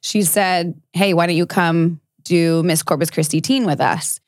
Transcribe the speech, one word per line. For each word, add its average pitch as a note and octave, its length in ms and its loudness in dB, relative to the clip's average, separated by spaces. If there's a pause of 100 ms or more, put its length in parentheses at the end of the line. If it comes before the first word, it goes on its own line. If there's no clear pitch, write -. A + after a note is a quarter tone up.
She - 200 -2
said, F#3 580 0 (120)
Hey, F#3+ 220 2
why E3+ 120 2
don't F3 100 0
you E3+ 100 2
come E3+ 540 0 (220)
do E3 400 2
Miss E3 200 0
Corpus D#3+ 280 -2
Christi D#3+ 300 -2
Teen C4 240 0
with D#3+ 160 -2
us? - 480 -2